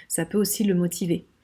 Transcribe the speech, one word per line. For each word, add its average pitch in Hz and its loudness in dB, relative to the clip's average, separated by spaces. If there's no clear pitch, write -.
ça - -2
peut 196 -2
aussi 202 0
le 196 4
motiver. 175 0